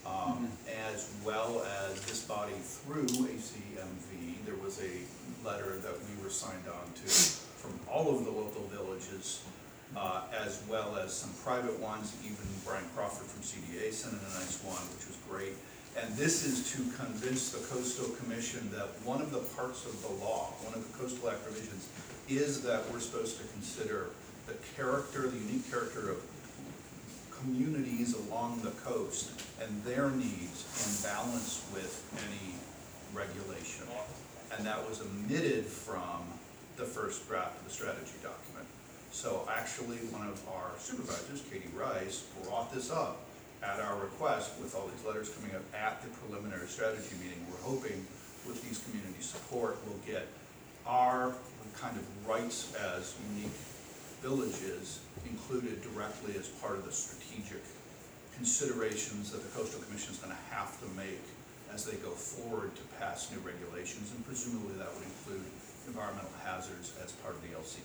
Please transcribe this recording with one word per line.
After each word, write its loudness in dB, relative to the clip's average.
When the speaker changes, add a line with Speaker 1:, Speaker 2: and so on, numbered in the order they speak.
Speaker 1:
Um, 2
Speaker 2:
Mm-hmm. -2
Speaker 1:
as -2
well 4
as 0
this -2
body 0
through 0
A 4
C -6
M -4
V, -4
there -2
was -2
a -6
letter 0
that -2
we -4
were -2
signed -2
on -4
to -8
from 8
all 8
over 8
the 2
local 0
villages, -4
uh, 2
as 0
well 2
as 0
some -2
private 4
ones. 0
Even -4
Brian 0
Crawford 0
from -8
C -4
D -2
A 4
sent -2
in -2
a -4
nice -2
one, -2
which -6
was -8
great. 0
And 0
this 8
is 4
to 0
convince 2
the -2
Coastal 2
Commission 0
that 0
one 4
of 2
the 2
parts -2
of -4
the 0
law, 4
one -2
of 0
the -6
Coastal 0
Act 0
provisions, -4
is 6
that 4
we're 0
supposed 0
to -6
consider 0
the -4
character, 4
the 0
unique 2
character 2
of 2
communities 4
along 2
the 0
coast 2
and -2
their 6
needs 0
in 4
balance 2
with -2
any -4
regulation. -4
And 0
that 2
was -2
omitted 4
from -2
the 0
first 0
draft 2
of -10
the -8
strategy -4
document. -8
So 0
actually, 0
one -2
of -2
our -2
supervisors, -2
Katie -4
Rice, 0
brought 2
this 0
up 2
at 2
our 2
request 2
with -4
all 0
these -6
letters 0
coming -4
up 0
at 0
the -6
preliminary -4
strategy 2
meeting. -4
We're -6
hoping 0
with -4
these -2
community -4
support, 0
we'll -4
get 0
our 8
kind -2
of -2
rights 2
as 0
unique 0
villages 2
included 0
directly -2
as -2
part 2
of -2
the -4
strategic -4
considerations 4
that -2
the -6
Coastal 0
Commission -4
is -4
gonna -6
have -2
to -4
make -4
as -2
they 0
go -4
forward -2
to -10
pass -2
new -4
regulations, -4
and -4
presumably 0
that -2
would -6
include -6
environmental -2
hazards -4
as -6
part -2
of -8
the -6
L -4
C -8